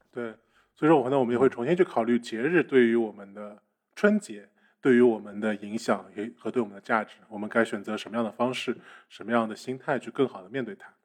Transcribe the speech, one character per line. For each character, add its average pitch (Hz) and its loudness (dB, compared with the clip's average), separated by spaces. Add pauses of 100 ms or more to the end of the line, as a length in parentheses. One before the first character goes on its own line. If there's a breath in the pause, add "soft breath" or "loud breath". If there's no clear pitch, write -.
(120)
对， 117 -10 (400)
所 156 0
以 156 8
说 160 8
可 123 -2
能 139 2
我 127 2
们 117 -2
也 117 2
会 131 6
重 120 -4
新 165 2
去 185 4
考 120 0
虑 120 2
节 117 -10
日 151 2
对 127 6
于 117 4
我 113 0
们 98 -20
的 104 -16 (380)
春 208 2
节， 104 -16 (320)
对 131 4
于 120 6
我 120 4
们 104 -12
的 107 -2
影 104 -10
响 107 -4 (100)
也， 107 -8
和 - -8
对 127 -2
我 107 -4
们 101 -18
的 98 -18
价 110 -2
值， - -16 (120)
我 104 -14
们 104 -8
该 113 4
选 107 -8
择 110 -6
什 - -12
么 107 -8
样 117 -2
的 107 -4
方 123 -2
式， 127 -6 (320 loud breath)
什 - -18
么 110 -6
样 113 0
的 107 -10
心 131 -10
态 139 -2
去 117 -10
更 131 0
好 98 -10
地 92 -20
面 127 -6
对 104 -10
它， - -20 (120)